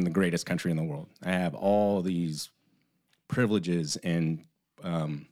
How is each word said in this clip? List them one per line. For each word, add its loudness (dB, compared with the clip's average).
the 0
greatest 2
country -2
in 0
the 0
world. -8
I -4
have 0
all 4
these -2
privileges 0
and, 0
um, -4